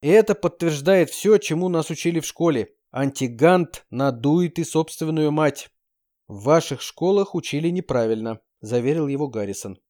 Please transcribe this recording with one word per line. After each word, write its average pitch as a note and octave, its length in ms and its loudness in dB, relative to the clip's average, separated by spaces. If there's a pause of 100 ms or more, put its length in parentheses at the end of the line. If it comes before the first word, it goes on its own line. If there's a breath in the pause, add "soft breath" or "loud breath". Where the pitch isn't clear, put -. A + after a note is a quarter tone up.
«И C#3 60 -4
это G#3 260 6
подтверждает E3 760 0
всё, G#3 280 2
чему F3 320 -2
нас E3 200 -2
учили E3+ 300 -2
в D3 60 -10
школе. D3 480 0 (160)
Антигант, C#3 1000 0
надуй C#3 600 0
ты E3+ 140 -6
собственную D#3 680 -2
мать!» D3+ 380 0 (580)
«В G2+ 160 -16
ваших D3 380 2
школах G3 540 -2
учили D#3+ 340 -4
неправильно», A2+ 720 -2 (220)
заверил B2+ 460 0
его C#3 200 -2
Гаррисон. G2+ 520 -8 (100)